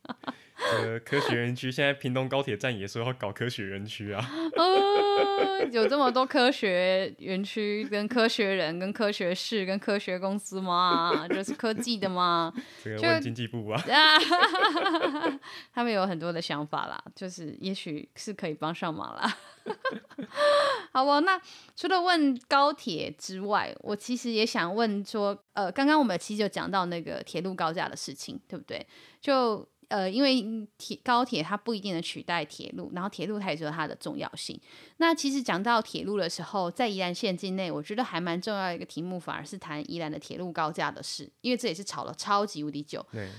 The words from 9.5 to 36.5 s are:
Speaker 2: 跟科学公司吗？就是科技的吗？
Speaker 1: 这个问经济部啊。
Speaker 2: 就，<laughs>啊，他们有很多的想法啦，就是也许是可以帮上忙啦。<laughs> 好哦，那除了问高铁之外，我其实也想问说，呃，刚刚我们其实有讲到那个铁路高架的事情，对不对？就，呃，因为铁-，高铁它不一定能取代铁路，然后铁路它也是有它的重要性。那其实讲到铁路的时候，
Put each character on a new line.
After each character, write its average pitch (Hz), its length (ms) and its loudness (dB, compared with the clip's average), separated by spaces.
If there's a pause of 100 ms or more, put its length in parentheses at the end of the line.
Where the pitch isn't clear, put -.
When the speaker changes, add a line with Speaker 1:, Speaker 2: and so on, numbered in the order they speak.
Speaker 2:
跟 190 120 0
科 202 220 0
学 185 180 -2
公 196 200 -2
司 190 220 -6
吗？ 175 680 4
就 190 140 0
是 254 100 -4
科 233 180 0
技 233 240 -2
的 190 140 0
吗？ 170 420 2 (320)
Speaker 1:
这 107 120 -6
个 107 120 2
问 320 140 4
经 117 140 -4
济 120 120 -4
部 107 220 -4
啊。 113 160 0
Speaker 2:
就， 214 80 0
<laughs> - 0 -
啊， 311 240 8 (1500)
他 240 120 -2
们 233 100 0
有 190 140 4
很 175 100 -2
多 170 160 -2
的 170 80 -2
想 151 240 -4
法 - 220 -4
啦， - 140 -8 (120)
就 185 160 -10
是 170 300 -10
也 190 120 -4
许 170 440 -8
是 - 180 -10
可 185 160 -6
以 151 60 -4
帮 156 180 -2
上 170 180 -4
忙 65 240 -8
啦。 202 220 -2 (280)
<laughs> 554 1300 0
好 262 120 4
哦， 285 180 6
那 370 180 4 (360)
除 349 120 -6
了 381 140 4
问 320 340 4 (120)
高 285 260 6
铁 180 380 -6
之 190 300 -12
外， 196 300 0 (100)
我 208 140 -4
其 247 220 -4
实 240 140 -4
也 220 120 4
想 196 300 0
问 208 320 0
说， 202 320 -2 (160)
呃， 190 180 0
刚 277 140 2
刚 302 140 8
我 285 40 6
们 190 140 2
其 208 180 -6
实 208 60 0
有 202 80 2
讲 170 200 -4
到 185 180 0
那 170 120 -4
个 - 220 -6
铁 170 200 -6
路 185 120 -4
高 170 180 0
架 165 160 -4
的 135 80 -8
事 - 160 -10
情， - 360 -12
对 - 100 -12
不 - 80 -14
对？ - 180 -10 (380)
就， 247 460 2 (220)
呃， 190 200 2
因 240 140 2
为 262 180 6 (360)
铁-， - 260 -8
高 247 200 4
铁 196 200 0
它 185 140 -2
不 233 160 -4
一 202 80 -2
定 196 120 -4
能 165 80 -2
取 - 220 -8
代 170 200 -2
铁 - 320 -12
路， 180 200 -10
然 175 80 -4
后 202 60 -4
铁 - 180 -6
路 208 100 -4
它 190 120 -4
也 151 80 -2
是 165 80 -8
有 151 40 -4
它 156 160 -4
的 - 100 -8
重 - 220 -8
要 147 180 -8
性。 - 240 -10 (380)
那 330 160 4
其 277 180 0
实 269 120 0
讲 185 180 0
到 233 200 2
铁 - 220 -8
路 202 140 -2
的 170 120 0
时 175 120 -6
候， 175 300 -4